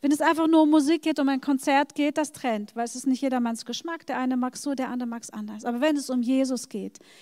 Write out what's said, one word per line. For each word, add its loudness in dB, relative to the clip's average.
Wenn 4
es 2
einfach 2
nur 8
um 4
Musik 4
geht, -2
um 2
ein 0
Konzert 2
geht, 0
das -4
trennt, -4
weil -4
es -10
ist -6
nicht 0
jedermanns -2
Geschmack. -10
Der -4
eine 0
mag's -4
so, -4
der -6
andere -6
mag's -10
anders. -12
Aber -4
wenn 2
es -6
um 0
Jesus 0
geht, -10